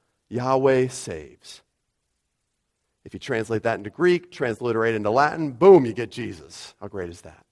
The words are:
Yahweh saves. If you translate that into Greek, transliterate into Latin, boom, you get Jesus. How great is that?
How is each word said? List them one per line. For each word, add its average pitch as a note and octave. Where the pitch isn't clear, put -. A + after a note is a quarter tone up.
Yahweh C3
saves. -
If -
you F#2+
translate A2
that A2+
into G2+
Greek, F3
transliterate A2+
into G#2
Latin, D3
boom, D#3
you A2
get A#2
Jesus. G2
How G2+
great F#2+
is E2+
that? D#2+